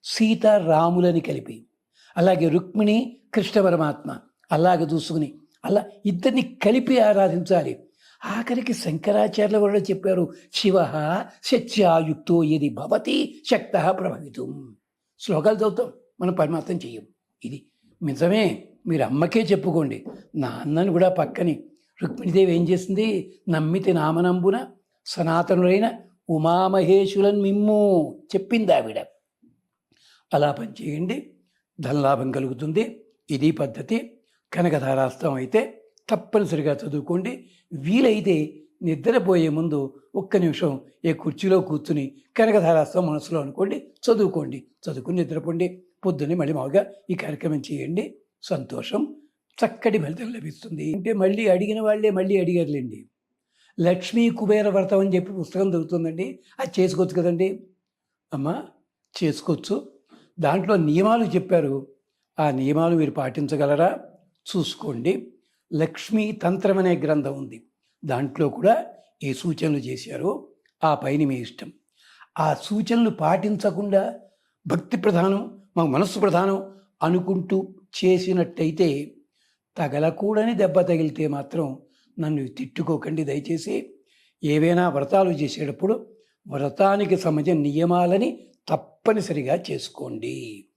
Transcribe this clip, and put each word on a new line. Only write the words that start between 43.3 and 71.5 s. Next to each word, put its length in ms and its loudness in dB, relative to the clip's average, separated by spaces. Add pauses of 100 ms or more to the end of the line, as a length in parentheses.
అనుకోండి, 360 -4
చదువుకోండి, 880 -2 (240)
చదువుకుని 320 -4
నిద్రపోండి. 600 -4 (240)
పొద్దున్నే 280 -2
మళ్ళీ 180 0
మామూలుగా 340 0 (240)
ఈ 40 0
కార్యక్రమం 480 -4 (100)
చేయండి, 460 -6 (240)
సంతోషం, 720 -6 (480)
చక్కటి 340 0
ఫలితం 340 -6
లభిస్తుంది. 600 -10
అంటే 180 -4
మళ్ళీ 360 2
అడిగిన 320 2
వాళ్ళే 300 2
మళ్ళీ 300 2
అడిగారులేండి. 680 -2 (720)
లక్ష్మీ 500 2
కుబేర 380 2
వ్రతం 300 2
అని 180 2
చెప్పి 160 -2
పుస్తకం 400 -2
దొరుకుతుందండి, 680 -4 (200)
అది 200 -4
చేసుకోవచ్చు 340 0
కదండి. 520 -2 (680)
అమ్మా, 300 -4 (600)
చేసుకోవచ్చు. 680 -4 (480)
దాంట్లో 360 2
నియమాలు 480 2
చెప్పారు, 600 0 (520)
ఆ 120 2
నియమాలు 460 2
మీరు 140 2
పాటించగలరా 880 0 (580)
చూసుకోండి. 760 -4 (420)
లక్ష్మీ 580 -2
తంత్రం 460 0
అనే 180 2
గ్రంథం 420 -2
ఉంది, 280 -14 (380)
దాంట్లో 440 -2
కూడా 380 2 (360)
ఏ 100 -4
సూచనలు 440 -2
చేశారో 720 -8 (360)
ఆ 100 4
పైన 340 0
మీ 80 -2
ఇష్టం. 360 -12 (640)